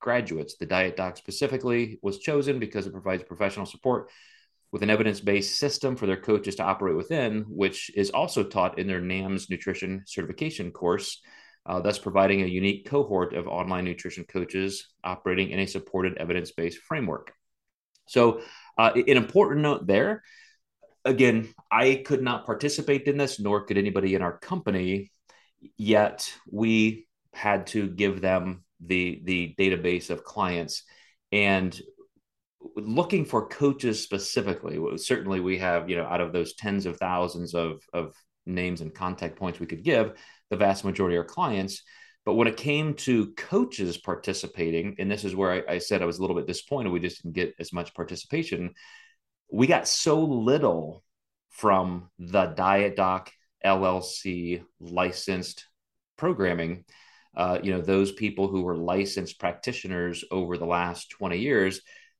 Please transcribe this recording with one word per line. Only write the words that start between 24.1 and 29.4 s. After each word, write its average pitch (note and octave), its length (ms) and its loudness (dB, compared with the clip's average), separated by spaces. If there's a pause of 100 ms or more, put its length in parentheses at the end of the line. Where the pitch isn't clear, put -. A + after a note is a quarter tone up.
in F#2 80 2
our F2 160 -4
company, G2 720 -2 (640)
yet G#2 540 2 (200)
we A2 560 4 (260)
had G2+ 360 0
to G2+ 200 -2
give F#2+ 320 0
them F#2 440 0 (200)
the, F2+ 400 -2
the F2 340 -2